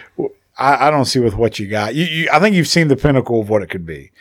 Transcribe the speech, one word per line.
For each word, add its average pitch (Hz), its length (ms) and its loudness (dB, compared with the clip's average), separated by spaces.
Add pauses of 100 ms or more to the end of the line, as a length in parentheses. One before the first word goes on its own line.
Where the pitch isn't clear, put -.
(180)
w-, - 180 -6 (220)
I, 135 300 2
I - 20 4
don't 147 140 2
see 127 160 -2
with 113 160 0
what 110 240 -2
you 101 80 -8
got. 107 280 -6
You, 170 100 -2
you, 160 260 -2
I 151 80 4
think 208 160 4
you've 165 140 2
seen 165 180 2
the 139 80 4
pinnacle 127 460 0
of 101 80 -8
what 107 120 2
it 87 80 -12
could 87 160 -10
be. 73 360 -14